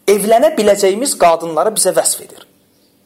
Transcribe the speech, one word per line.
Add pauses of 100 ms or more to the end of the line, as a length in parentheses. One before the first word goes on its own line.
evlənə
biləcəyimiz
qadınları
bizə
vəsf
edir. (600)